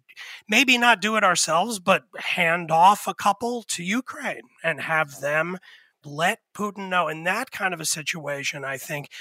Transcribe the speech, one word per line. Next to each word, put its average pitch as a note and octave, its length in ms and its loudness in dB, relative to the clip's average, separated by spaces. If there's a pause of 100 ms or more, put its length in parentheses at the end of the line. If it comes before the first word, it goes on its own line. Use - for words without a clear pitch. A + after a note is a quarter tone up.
(480)
maybe B3 300 4
not A#3+ 240 6
do G#3+ 140 0
it G#3 80 2
ourselves, F#3 560 2
but F3 240 2 (140)
hand E3+ 540 -2
off F3+ 360 6
a F#3+ 60 -2
couple A#3 500 -2
to - 200 -8
Ukraine A#3 600 -6 (200)
and E3 180 -2
have D3+ 400 -2
them D#3 360 -2 (480)
let D#3+ 340 -2 (160)
Putin G3 340 -8
know. F3+ 180 2
In D#3+ 180 -6
that G#3 260 -4
kind F#3+ 220 -4
of D#3+ 80 -8
a D#3 40 -8
situation, C#3+ 800 -6
I C3+ 140 -6
think C#3+ 320 -10 (120)